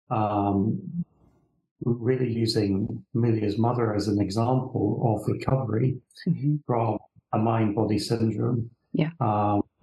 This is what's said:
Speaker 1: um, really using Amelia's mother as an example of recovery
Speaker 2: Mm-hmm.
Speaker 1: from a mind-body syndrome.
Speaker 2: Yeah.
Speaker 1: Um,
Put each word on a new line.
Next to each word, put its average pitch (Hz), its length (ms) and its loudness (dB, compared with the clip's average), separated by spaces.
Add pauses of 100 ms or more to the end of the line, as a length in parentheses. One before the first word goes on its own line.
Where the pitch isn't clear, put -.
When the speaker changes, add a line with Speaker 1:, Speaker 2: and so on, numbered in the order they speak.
(100)
Speaker 1:
um, 104 920 0 (800)
really 120 460 0
using 110 720 0 (120)
Amelia's 110 420 2
mother 113 380 2
as 104 140 0
an 104 120 2
example 107 840 0
of 107 260 0
recovery 117 640 0 (300)
Speaker 2:
Mm-hmm. 147 300 0 (100)
Speaker 1:
from 113 320 0 (340)
a 110 60 0
mind-body 110 600 2
syndrome. 113 720 -2 (240)
Speaker 2:
Yeah. 160 180 0 (100)
Speaker 1:
Um, 104 420 0 (200)